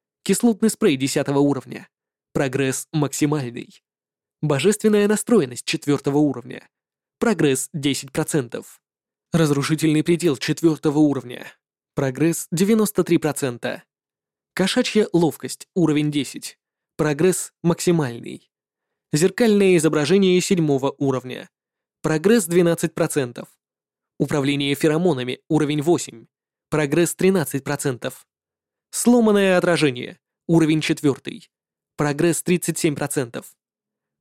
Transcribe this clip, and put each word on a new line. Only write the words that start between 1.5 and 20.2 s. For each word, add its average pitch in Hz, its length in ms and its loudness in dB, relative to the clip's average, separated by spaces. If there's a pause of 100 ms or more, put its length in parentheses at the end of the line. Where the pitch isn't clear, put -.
Прогресс 131 580 -4
максимальный. 147 880 -4 (600)
Божественная 202 640 2
настроенность 202 580 0
четвёртого 143 520 -2
уровня. 127 500 -2 (500)
Прогресс 160 540 0
десять 139 400 -4
процентов. 135 720 -6 (500)
Разрушительный 151 720 0
предел 165 320 0
четвёртого 151 640 -2
уровня. 131 500 -2 (440)
Прогресс 139 580 -2
девяносто 202 540 2
три 170 140 2
процента. 127 640 -6 (680)
Кошачья 208 600 0
ловкость, 160 600 -2
уровень 151 360 2
десять. - 480 -6 (380)
Прогресс 156 640 0
максимальный. 165 920 -2 (600)
Зеркальное 190 640 2
изображение 160 640 2